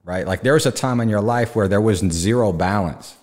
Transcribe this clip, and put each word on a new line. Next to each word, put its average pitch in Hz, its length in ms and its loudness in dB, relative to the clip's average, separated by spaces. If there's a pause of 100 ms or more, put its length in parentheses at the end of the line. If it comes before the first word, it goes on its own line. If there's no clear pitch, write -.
right? 90 220 -6
Like, 92 160 -4
there 131 120 2
was 156 120 2
a 127 40 0
time 123 300 -2
in 113 80 0
your 104 140 0
life 117 340 0
where 101 120 2
there 101 120 2
was 107 200 2
zero 98 520 0
balance. 90 720 -4